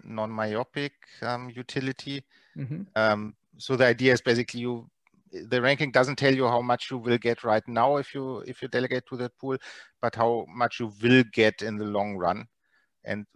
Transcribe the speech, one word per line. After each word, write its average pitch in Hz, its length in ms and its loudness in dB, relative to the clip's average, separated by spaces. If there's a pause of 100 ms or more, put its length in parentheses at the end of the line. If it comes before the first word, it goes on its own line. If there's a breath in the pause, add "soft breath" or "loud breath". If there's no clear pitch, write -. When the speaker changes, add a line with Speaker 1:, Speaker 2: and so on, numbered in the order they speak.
Speaker 1:
non-myopic, 110 880 -6 (300)
um, 123 340 -6
utility. 131 680 -6 (340 soft breath)
Speaker 2:
Mm-hmm. 147 240 -8 (140)
Speaker 1:
Um, 107 400 0 (220)
so - 180 -4
the 127 100 4
idea 123 280 4
is 120 80 2
basically 120 380 0
you, 120 300 -8 (420)
the 113 300 -4
ranking 135 300 0
doesn't 131 260 4
tell 135 160 4
you 131 140 2
how 120 140 2
much 123 300 -2
you 131 60 -6
will 120 200 2
get 117 260 -2
right 110 240 0
now 123 300 2
if 139 160 -6
you, 131 340 -8
if 127 140 -12
you 139 60 -8
delegate 127 400 -2
to 131 100 -8
that 123 200 -8
pool, 135 200 -4 (440 loud breath)
but 120 140 0
how 117 380 0
much 120 260 -2
you 113 120 -6 (100)
will 123 300 8
get 107 300 4
in 107 160 -4
the 107 80 -6
long 104 320 -2
run. 90 280 -2 (600)
And 104 200 -6 (100)